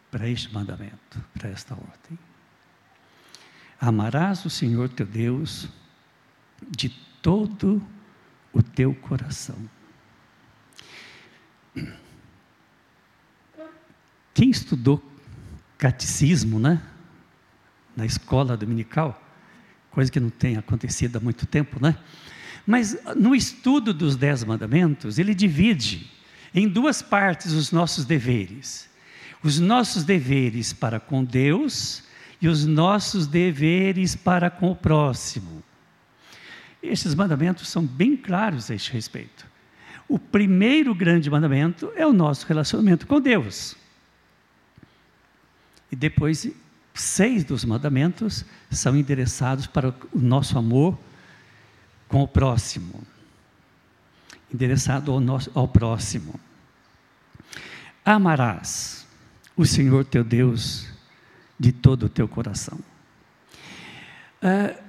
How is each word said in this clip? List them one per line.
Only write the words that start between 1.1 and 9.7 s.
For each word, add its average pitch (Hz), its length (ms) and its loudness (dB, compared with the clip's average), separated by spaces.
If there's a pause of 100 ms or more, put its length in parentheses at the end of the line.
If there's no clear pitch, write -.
pra - 160 -12
esta 98 260 -14
ordem. - 440 -20 (1600)
"Amarás 127 640 0
o 156 60 -6
Senhor 120 380 -2
teu 123 180 -6
Deus 117 640 -6 (1000)
de 135 220 -8 (320)
todo 202 580 0 (720)
o 117 80 0
teu 127 320 0
coração." - 760 -10 (4000)